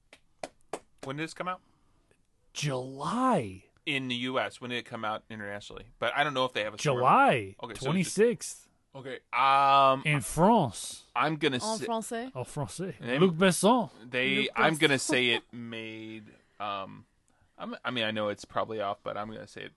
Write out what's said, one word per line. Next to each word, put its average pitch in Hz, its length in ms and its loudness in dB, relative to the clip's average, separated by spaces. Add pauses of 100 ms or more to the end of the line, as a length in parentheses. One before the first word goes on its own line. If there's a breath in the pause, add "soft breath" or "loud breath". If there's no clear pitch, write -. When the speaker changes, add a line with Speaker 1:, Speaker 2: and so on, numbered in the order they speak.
(1040)
Speaker 1:
When 135 120 -8
did 156 60 -6
this 160 120 -8
come 180 120 -8
out? 185 140 -6 (920)
Speaker 2:
July. 139 1120 -2 (220)
Speaker 1:
In 135 220 -2
the 123 80 -2
U 127 240 -2
S. 101 200 -4
When 123 100 -10
did 120 80 -4
it 113 60 -8
come 113 200 -10
out 107 260 -4
internationally? 104 540 -12 (160)
But 117 160 -2
I 143 80 2
don't 143 100 -4
know 131 100 0
if 127 80 -4
they 104 120 -2
have 107 100 -8
a 104 40 -16
store. 139 200 0
Speaker 2:
July 143 640 4
Speaker 1:
Okay, 120 60 -10
so - 20 -10
it's 110 140 -10
Speaker 2:
twenty-sixth. 185 840 0 (280)
Speaker 1:
Okay. 131 220 -12 (140)
Um, 135 720 6
Speaker 2:
In 147 160 2
France. 175 840 2 (100)
Speaker 1:
I'm 147 220 0
gonna 143 260 2
Speaker 3:
En 220 160 -2
Speaker 1:
say 135 80 -6
Speaker 3:
français? 233 480 -6
Speaker 2:
En 123 100 -6
français. 156 560 -8
Speaker 1:
Name 123 200 0
Speaker 2:
Luc 180 160 4
Besson. 190 540 4 (180)
Speaker 1:
They, 127 280 0
Speaker 3:
Luc 135 200 0
Speaker 1:
I'm 147 180 4
gonna 143 200 4
Speaker 3:
Besson. 127 60 2
Speaker 1:
say 127 280 2
it 117 240 2
made, 110 720 -12 (340)
um, 101 460 -8 (520)
I'm, 233 280 -10
I 123 80 -4
mean, 120 120 -2
I 107 60 -2
know 107 180 -2
it's 104 160 -6
probably 107 360 -6
off, 101 240 -4
but 110 120 -8
I'm 107 120 -8
gonna 107 180 -14
say 104 160 -16
it 104 140 -14